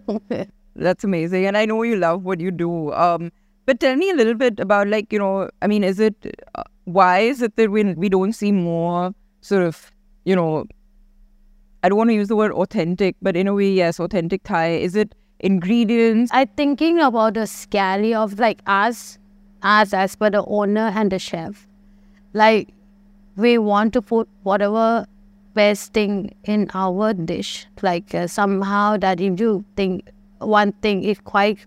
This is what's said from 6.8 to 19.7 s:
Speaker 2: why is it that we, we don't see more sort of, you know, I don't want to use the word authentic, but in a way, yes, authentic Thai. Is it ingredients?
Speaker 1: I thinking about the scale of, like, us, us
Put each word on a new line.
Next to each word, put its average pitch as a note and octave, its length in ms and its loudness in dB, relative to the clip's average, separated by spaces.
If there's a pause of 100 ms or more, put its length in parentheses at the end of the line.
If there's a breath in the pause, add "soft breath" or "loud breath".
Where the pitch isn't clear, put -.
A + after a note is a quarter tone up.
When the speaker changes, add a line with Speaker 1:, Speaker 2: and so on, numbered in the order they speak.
Speaker 2:
why F3+ 340 4
is A#3 240 0
it A3 140 -2
that A3 140 2
we, G#3+ 120 2 (120)
we F3+ 140 -2
don't F#3+ 240 0
see G3+ 200 -2
more F3 600 -2 (280)
sort F#3+ 240 0
of, - 260 -6 (340)
you F#3+ 120 2
know, D#3+ 280 -2 (1200)
I F#3 60 2
don't G3+ 100 2
want A#3 120 4
to A3 40 2
use G#3 140 0
the A3 80 0
word G#3+ 160 2
authentic, F3+ 680 -2
but F#3 160 -2
in F#3+ 120 0
a G3+ 60 0
way, G3 180 2
yes, F3 260 0
authentic F#3 460 -4
Thai. E3+ 240 -2
Is E3+ 260 -2
it G#3+ 220 -2 (240)
ingredients? A3+ 920 2
Speaker 1:
I C4 120 4
thinking D4+ 560 0
about A3+ 340 2
the A3 140 -4
scale G3+ 640 -2
of, G#3 240 -2
like, A3 300 0
us, G3+ 500 -2 (460)
us G#3 280 4